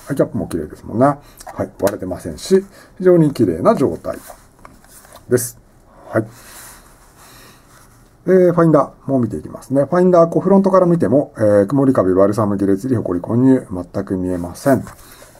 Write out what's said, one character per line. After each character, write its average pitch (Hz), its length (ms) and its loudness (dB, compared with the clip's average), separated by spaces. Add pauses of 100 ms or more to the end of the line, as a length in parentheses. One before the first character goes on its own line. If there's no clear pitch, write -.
ア - 60 -8
イ - 20 -6
キ 156 60 0
ャ - 20 0
ッ - 40 -4
プ 120 100 -10
も 82 100 -8
綺 - 80 -8
麗 78 120 -10
で - 60 -20
す - 120 -20
も - 80 -10
ん 104 40 -4
ね。 123 60 2
は 143 140 0 (460)
い。 92 60 -10 (120)
割 98 100 -2
れ 101 60 -10
て 92 80 -10
ま 90 120 -10
せ 85 120 -12
ん 80 80 -14
し、 190 260 0 (320)
非 185 80 -8
常 180 140 4
に 151 160 2
綺 120 100 0
麗 85 160 -2
な 147 140 2
状 107 240 -2
態 - 180 -10 (1120)
で 120 80 2
す。 - 220 -8 (500)
は - 120 -2
い。 113 60 -6 (2000)
え 170 60 -2
ー、 180 240 4
フ 170 40 0
ァ 165 60 4
イ 165 40 4
ン 160 40 4
ダ 143 220 2 (120)
ー - 40 -4
も 135 100 0
見 117 80 -2
て 92 80 -8
い 76 60 -10
き - 80 -16
ま - 120 -16
す - 120 -8
ね。 139 100 2
フ 175 120 -2
ァ 180 40 2
イ 180 60 4
ン 185 40 4
ダ 170 160 6
ー、 165 40 -10
こ 165 80 -2
う、 151 40 0
フ 180 60 -4
ロ 196 80 4
ン 196 60 4
ト 196 80 0
か 185 100 4
ら 180 60 2
見 170 120 2
て 160 100 0
も、 135 280 0
え - 40 -12
ー、 104 260 4
曇 139 180 0
り 131 80 4
カ 107 120 2
ビ、 92 100 2
バ 95 120 4
ル 104 60 -2
サ 107 140 -2
ム 101 100 -2
切 98 100 -2
れ、 98 120 2
チ 131 100 -8
リ、 131 80 0
ホ 101 60 -4
コ 92 100 -6
リ、 87 80 -4
混 110 220 -2
入、 131 280 2
全 92 360 -8
く 98 100 -4
見 92 140 -4
え 90 80 -4
ま 87 180 -10
せ - 180 -2
ん。 107 80 -6 (580)